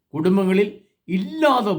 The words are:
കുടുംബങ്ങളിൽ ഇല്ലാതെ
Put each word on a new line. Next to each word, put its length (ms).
കുടുംബങ്ങളിൽ 540
ഇല്ലാതെ 720